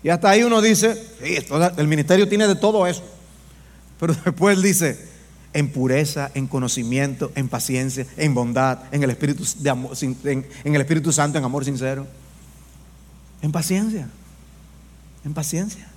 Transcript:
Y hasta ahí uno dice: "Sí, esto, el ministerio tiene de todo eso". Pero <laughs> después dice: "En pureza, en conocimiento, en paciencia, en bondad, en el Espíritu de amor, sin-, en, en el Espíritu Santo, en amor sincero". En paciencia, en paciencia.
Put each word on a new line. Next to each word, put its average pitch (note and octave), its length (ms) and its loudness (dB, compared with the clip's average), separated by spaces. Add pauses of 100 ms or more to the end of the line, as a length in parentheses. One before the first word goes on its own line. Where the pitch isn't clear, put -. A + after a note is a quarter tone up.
Y D3 60 0
hasta F3 220 4
ahí G#3+ 120 6
uno A#3 180 4
dice: A3 340 4 (280)
"Sí, D#3 120 -4
esto, D3 280 0 (140)
el D3+ 100 2
ministerio D#3+ 400 4
tiene G#3 180 2
de G3 100 4
todo G#3 320 2
eso". F3 160 -4 (960)
Pero E3 120 0
<laughs> - 120 -4
después F#3+ 360 4
dice: E3 540 0 (380)
"En C#3+ 180 0
pureza, C#3 640 -2
en C3+ 140 -4
conocimiento, C3 880 -2
en C3+ 120 -2
paciencia, C3 580 -4 (120)
en D3+ 160 2
bondad, B2 460 0 (120)
en C#3+ 120 0
el C3 60 2
Espíritu D3 360 -2 (120)
de C#3+ 120 -2
amor, B2+ 260 -4
sin-, C3 300 -4
en, C3+ 200 -2 (200)
en D3 100 2
el C#3 60 4
Espíritu D#3 320 0
Santo, D3+ 240 0
en C3+ 80 -2
amor C3 180 -2
sincero". C3+ 420 -4 (1400)
En D3+ 100 -2
paciencia, F#3 560 -2 (1160)
en D3 100 -8
paciencia. E3 640 -6